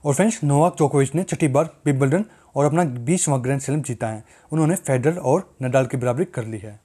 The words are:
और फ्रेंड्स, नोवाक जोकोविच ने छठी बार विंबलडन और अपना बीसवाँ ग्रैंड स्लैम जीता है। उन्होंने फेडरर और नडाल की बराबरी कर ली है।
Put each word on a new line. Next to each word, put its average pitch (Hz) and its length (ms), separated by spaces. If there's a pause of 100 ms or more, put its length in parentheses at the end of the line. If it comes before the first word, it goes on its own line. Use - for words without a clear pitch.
और 147 100
फ्रेंड्स, 214 300
नोवाक 147 340
जोकोविच 139 380
ने 180 80
छठी - 240
बार 147 220 (160)
विंबलडन 143 400 (300)
और 139 100
अपना 160 180
बीसवाँ 135 580
ग्रैंड 135 200
स्लैम 143 200
जीता 120 260
है। 110 160 (280)
उन्होंने 160 260
फेडरर 143 400
और 147 460
नडाल 131 220
की 131 120
बराबरी 123 300
कर 120 180
ली 110 120
है। 104 280